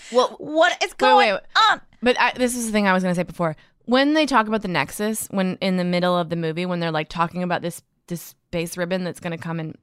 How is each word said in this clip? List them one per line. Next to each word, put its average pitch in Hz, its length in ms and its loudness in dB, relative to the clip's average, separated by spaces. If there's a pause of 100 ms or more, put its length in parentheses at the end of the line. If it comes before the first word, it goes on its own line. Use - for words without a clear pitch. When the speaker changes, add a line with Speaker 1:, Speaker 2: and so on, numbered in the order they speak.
(120)
Speaker 1:
Well, 233 280 2
Speaker 2:
What 320 320 2 (120)
is 403 80 -4
Speaker 1:
wait, - 60 -20
Speaker 2:
going 427 200 6
Speaker 1:
wait, 302 160 4
wait. - 80 -4 (300)
Speaker 2:
on? - 100 -2 (200)
Speaker 1:
But 240 180 2
I, 240 140 2
this 247 220 -2
is 240 120 -4
the 220 40 -6
thing 208 160 2
I 185 60 4
was 185 100 2
gonna 180 120 0
say 175 80 -2
before. 165 320 -4 (300)
When 277 280 4
they 311 120 4
talk 226 220 2
about 214 140 -2
the 214 60 -8
Nexus, 208 640 -4
when 185 300 -2
in 185 160 0
the 180 60 0
middle 180 340 0
of 165 120 -2
the 170 60 -4
movie, 165 300 -4
when 180 140 -4
they're, 170 120 -2
like, 156 180 -2
talking 170 340 -4
about 175 180 -2
this, 165 200 -8 (260)
this 170 140 -10
space - 560 -10
ribbon 180 260 -2
that's 165 160 -8
gonna 170 180 -8
come 165 220 -8
and 156 240 -10